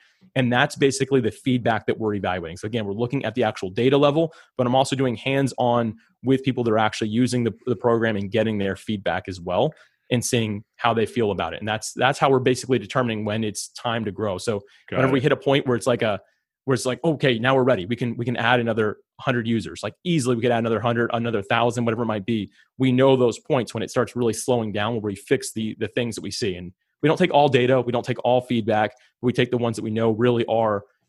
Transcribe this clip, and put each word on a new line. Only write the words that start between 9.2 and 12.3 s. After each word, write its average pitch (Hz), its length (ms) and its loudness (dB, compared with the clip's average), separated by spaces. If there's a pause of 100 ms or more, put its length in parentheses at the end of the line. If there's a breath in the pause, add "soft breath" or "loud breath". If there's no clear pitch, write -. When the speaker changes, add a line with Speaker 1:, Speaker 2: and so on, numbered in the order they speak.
Speaker 1:
as 90 100 -10
well 92 340 0 (380 soft breath)
and 120 120 2
seeing 107 400 -2 (120)
how 117 180 0
they 113 120 2
feel 107 260 0
about 87 220 -4
it. - 60 -10
And 104 80 -8
that's, 107 260 -6
that's 127 260 0
how 151 100 4
we're 131 100 4